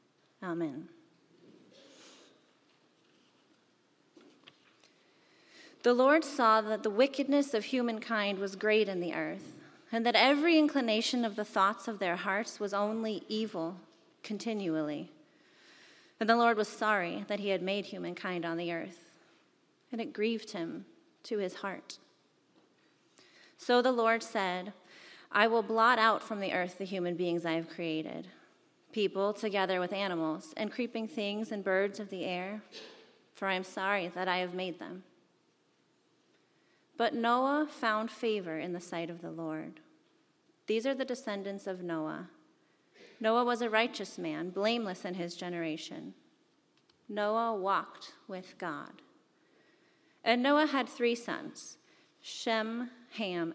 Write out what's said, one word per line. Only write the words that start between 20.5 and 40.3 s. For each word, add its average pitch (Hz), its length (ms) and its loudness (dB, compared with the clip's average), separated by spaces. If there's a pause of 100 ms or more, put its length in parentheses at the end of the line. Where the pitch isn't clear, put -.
him 170 340 -6 (380)
to 226 120 -4
his 190 200 -4
heart. - 420 -10 (1600)
So 247 240 4
the 254 100 4
Lord 226 300 2
said, 190 500 -2 (580)
"I 220 160 8
will 226 160 4
blot 226 360 6
out 220 240 6
from 208 180 -6
the 190 140 -2
earth 180 240 -2
the 196 80 -6
human 175 300 -2
beings 170 280 0
I 165 80 0
have 165 160 -2
created, 165 600 -6 (640)
people 196 420 0
together 190 440 0
with 180 140 -2
animals 180 640 -4
and 214 160 -4
creeping 233 340 -4
things 214 460 -6
and 202 100 -6
birds 196 380 0
of 202 80 -10
the - 160 -6
air, 190 380 -6 (720)
for 196 120 -6
I 190 60 2
am 190 120 0
sorry 190 440 0
that 180 180 -4
I 180 120 2
have 180 160 -2
made 185 240 -6
them." 180 260 -12 (1900)
But 233 160 2
Noah 262 540 4
found 220 440 0
favor 190 480 -2
in 175 140 -4
the 175 80 -4
sight 170 300 -6
of 170 100 -12
the 165 100 -10
Lord. 156 500 -8 (840)